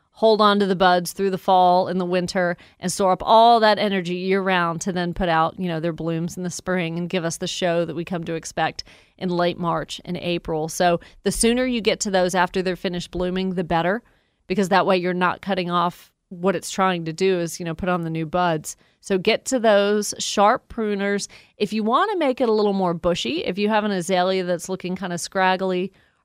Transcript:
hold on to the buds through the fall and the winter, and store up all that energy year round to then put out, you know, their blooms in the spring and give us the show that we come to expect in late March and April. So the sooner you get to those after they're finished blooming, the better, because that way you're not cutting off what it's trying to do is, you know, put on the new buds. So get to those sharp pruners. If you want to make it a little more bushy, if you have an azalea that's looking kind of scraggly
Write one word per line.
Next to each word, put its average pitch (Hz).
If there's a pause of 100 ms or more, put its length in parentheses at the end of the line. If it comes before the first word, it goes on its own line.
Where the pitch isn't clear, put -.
(120)
hold 220
on 202
to 202
the 185
buds 180
through 196
the 185
fall 180
and 185
the 185
winter, 175 (240)
and 180
store 185
up 185
all 226
that 214
energy 185
year 185
round 180
to 190
then 175
put 190
out, 160
you 185
know, 160
their 170
blooms 165
in 180
the 180
spring 170
and 175
give 170
us 165
the 185
show 170
that 165
we 165
come 170
to 165
expect - (320)
in 190
late 175
March 165
and 180
April. 165
So 175 (220)
the 196
sooner 240
you 240
get 196
to 208
those 185
after 185
they're 180
finished 175
blooming, 180
the 185
better, 170 (440)
because 185
that 185
way 190
you're 180
not 180
cutting 185
off 175 (180)
what 180
it's -
trying 185
to 160
do 185
is, 170
you 180
know, 165
put 185
on 180
the 165
new 160
buds. 165 (260)
So 190
get 208
to 262
those 208
sharp -
pruners. 202 (300)
If 208
you 214
want 285
to 403
make 269
it 240
a 220
little 208
more 180
bushy, 180
if 185
you 208
have 214
an 208
azalea 185
that's 175
looking 185
kind 185
of 170
scraggly 185 (320)